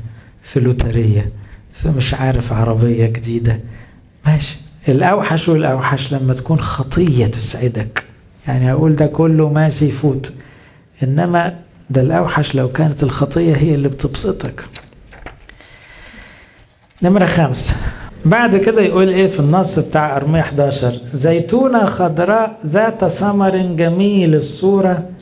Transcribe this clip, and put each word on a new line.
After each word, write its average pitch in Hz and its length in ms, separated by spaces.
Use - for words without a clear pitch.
في - 180
لوترية، 113 720
في - 160
مش 135 240
عارف 131 400
عربية 113 540
جديدة. 117 520
ماشي، 151 340
الأوحش 165 640
والأوحش 139 640
لما 131 200
تكون 160 260
خطية 135 680
تسعدك. 113 760
يعني 127 240
هقول 156 240
ده 151 100
كله 156 440
ماشي 151 360
يفوت، 135 480
إنما 170 560
ده 131 120
الأوحش 160 540
لو 127 160
كانت 151 320
الخطية 151 520
هي 147 200
اللي 139 140
بتبسطك. - 760
نمرة 185 220
خمسة، 160 500
بعد 214 320
كده 220 240
يقول 190 280
إيه 185 180
في - 120
النص 160 400
بتاع 151 360
أرمية 151 260
حداشر؟ 123 580
"زيتونة 196 720
خضراء 185 800
ذات 208 400
ثمر 196 520
جميل 180 800
الصورة 185 760